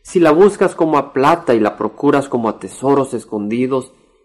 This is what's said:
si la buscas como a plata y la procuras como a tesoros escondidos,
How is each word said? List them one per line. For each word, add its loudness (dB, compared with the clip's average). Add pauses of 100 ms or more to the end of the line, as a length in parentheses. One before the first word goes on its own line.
si 0
la 6
buscas 4
como 0
a -4
plata 0
y 2
la 0
procuras -2
como -2
a -6
tesoros -2
escondidos, -6 (320)